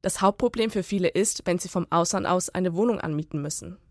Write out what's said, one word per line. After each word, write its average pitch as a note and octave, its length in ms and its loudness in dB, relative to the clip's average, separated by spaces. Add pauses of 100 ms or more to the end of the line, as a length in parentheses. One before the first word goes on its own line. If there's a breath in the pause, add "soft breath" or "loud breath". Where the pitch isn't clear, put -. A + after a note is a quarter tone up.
Das F#3+ 180 -2
Hauptproblem A3 520 2
für G3 100 -2
viele F3+ 240 0
ist, - 380 0
wenn F3+ 160 0
sie F3+ 80 -8
vom - 220 -2
Ausland E3+ 360 2
aus F3+ 240 2
eine F3+ 240 -2
Wohnung G#3+ 240 2
anmieten D#3 420 -4
müssen. D#3 360 -8 (140)